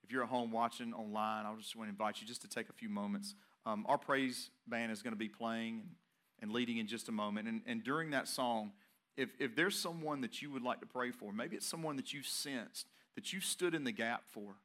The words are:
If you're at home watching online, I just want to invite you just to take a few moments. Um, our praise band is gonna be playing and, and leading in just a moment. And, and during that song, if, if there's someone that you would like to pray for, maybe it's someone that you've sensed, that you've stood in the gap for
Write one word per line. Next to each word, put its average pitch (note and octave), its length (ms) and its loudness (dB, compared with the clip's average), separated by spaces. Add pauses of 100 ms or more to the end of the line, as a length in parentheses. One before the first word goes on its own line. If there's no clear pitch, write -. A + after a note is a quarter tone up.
If A2 80 -8
you're C3 100 4
at A#2 60 2
home A#2+ 220 2
watching A#2 440 2
online, G#2+ 520 0
I G#2+ 100 -2
just A2 200 -10
want A2 120 -6
to - 20 -4
invite G#2 300 0
you A2 60 -10
just A#2 160 -8
to A2 60 -12
take A2 200 -4
a - 40 -16
few A2+ 160 -8
moments. G2+ 460 0 (320)
Um, G#2+ 220 0
our C#3+ 100 8
praise C3+ 520 2 (160)
band A#2 260 0
is G#2 100 -4
gonna A2+ 140 -2
be A2 120 -2
playing A2+ 520 -2
and, F2+ 100 -10 (500)
and G#2+ 120 -4
leading A#2+ 260 2
in A2 80 2
just A2 220 -4
a A#2 40 -2
moment. G#2+ 360 0
And, A2+ 180 -2
and A#2 180 0
during D#3 260 2
that C3+ 180 2
song, A2+ 440 2 (440)
if, C3 220 2
if B2 160 0
there's F3+ 240 4
someone D3+ 440 0
that - 180 -4
you D3 100 -6
would C3 120 -4
like B2 180 0
to A2+ 60 -10
pray B2 240 0
for, G#2 220 -6
maybe C3+ 240 -2
it's G3 100 -4
someone D#3+ 300 -2
that C3 160 -4
you've C#3 140 -6
sensed, - 600 -4 (280)
that - 180 -4
you've F#2+ 120 -2
stood F3 300 4
in D#3 100 2
the A#2+ 80 2
gap A2+ 340 2
for G2+ 380 -10